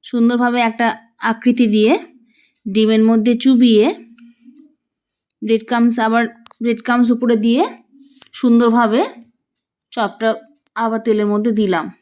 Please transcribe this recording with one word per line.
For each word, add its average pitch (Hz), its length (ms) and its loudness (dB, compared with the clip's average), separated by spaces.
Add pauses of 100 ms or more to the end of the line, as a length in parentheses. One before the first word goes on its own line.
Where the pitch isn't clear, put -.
সুন্দরভাবে 240 580 0
একটা 233 260 -2 (440)
আকৃতি 240 360 0
দিয়ে 214 260 2 (720)
ডিমের 220 380 2
মধ্যে 226 380 2
চুবিয়ে 240 440 4 (1600)
ব্রেড 220 240 -2
ক্রাম্বস, 233 340 0
আবার 226 240 0 (360)
ব্রেড 233 240 -2
ক্রাম্বস 240 320 0
উপরে 240 200 0 (100)
দিয়ে 247 180 2 (720)
সুন্দরভাবে 233 640 2 (920)
চপটা 220 360 -4 (460)
আবার 226 280 -4
তেলের 214 240 0
মধ্যে 208 240 -2
দিলাম। 185 340 -2 (160)